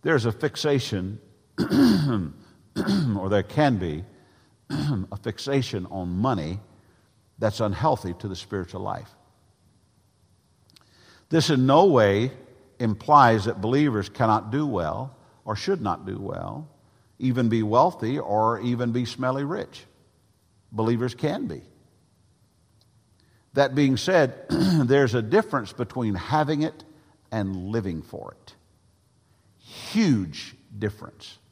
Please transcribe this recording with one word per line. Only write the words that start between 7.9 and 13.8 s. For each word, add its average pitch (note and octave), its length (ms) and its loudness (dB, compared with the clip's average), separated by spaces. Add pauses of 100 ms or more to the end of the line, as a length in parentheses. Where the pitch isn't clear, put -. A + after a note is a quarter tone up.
to - 120 -12
the F#2+ 80 -8
spiritual F#2 460 -10
life. G2 280 -10 (2250)
This E3 180 2
in C3 160 4
no D3 200 8
way A#2 460 6 (460)
implies A2+ 680 6
that G#2+ 160 -4
believers A#2+ 480 0